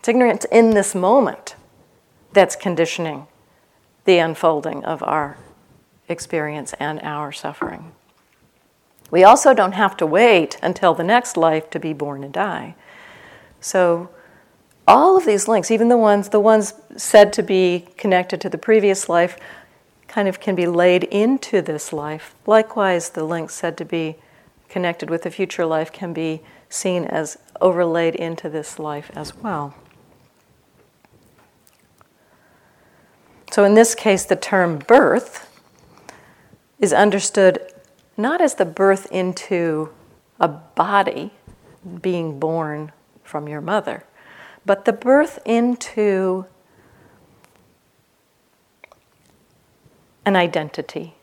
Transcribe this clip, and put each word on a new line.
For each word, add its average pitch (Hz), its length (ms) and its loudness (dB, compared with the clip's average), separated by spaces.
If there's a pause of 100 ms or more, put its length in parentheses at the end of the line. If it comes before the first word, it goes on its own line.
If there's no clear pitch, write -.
It's - 80 -4
ignorance 233 420 2
in 226 200 6
this 202 260 0
moment 190 580 0 (760)
that's 185 240 4
conditioning 160 720 -4 (760)
the 180 140 6
unfolding 156 680 -2
of 160 200 -6
our 147 340 -4 (720)
experience 151 680 -8
and 156 280 -8
our 147 300 -10
suffering. - 600 -12 (1160)
We 175 120 4
also 247 320 8
don't 202 180 2
have 190 260 0
to 165 80 -2
wait 180 540 2
until 180 320 0
the 170 120 -4
next 233 320 0
life 160 340 0
to 165 80 -10
be 156 140 -8
born 143 320 -10
and 139 80 -16
die. 180 420 -8 (840)
So 175 500 0 (760)
all 311 280 6
of 349 100 2
these 208 220 0
links, 220 240 0
even 226 160 2
the 247 80 6
ones, 202 320 2
the 220 100 2
ones 214 360 2 (220)
said 208 360 6
to 214 100 -4
be 180 440 0 (100)
connected 180 440 0
to 202 80 -8
the - 80 -6
previous 196 520 2
life, 170 280 0 (680)
kind 202 220 -2
of 185 100 -6
can 196 160 -4
be 175 140 -2
laid 180 360 4
into 220 560 0
this 151 320 -8
life. 151 440 -10 (100)
Likewise, 208 640 2
the 160 140 -8
links 165 300 -8
said 165 240 -8
to 165 60 -10
be 160 300 -6 (540)
connected 170 420 -6
with 165 140 -6
the 175 60 -8
future 180 360 -6
life 160 240 -4
can 175 220 -12
be 160 280 -6 (280)
seen 180 360 -6
as - 320 -6 (240)
overlaid 170 540 -2
into 165 340 -10
this 151 300 -12
life 147 380 -12
as 151 180 -14
well. 151 400 -10 (3750)
So 202 140 2
in 202 100 4
this 226 220 4
case, 196 280 0
the - 120 0
term 175 420 -2
birth 247 640 2 (1400)
is 196 140 0
understood 190 680 2 (560)
not 285 240 -2
as 311 140 2
the 196 100 0
birth 190 460 0
into 170 800 -4 (480)
a 165 80 0
body, 175 840 -4 (720)
being 165 360 -4
born 151 540 -6 (320)
from 147 240 -10
your 147 120 -10
mother, - 440 -6 (600)
but - 180 -2
the 226 80 2
birth 269 540 2
into 208 960 -2 (3750)
an 196 80 0
identity 165 880 -4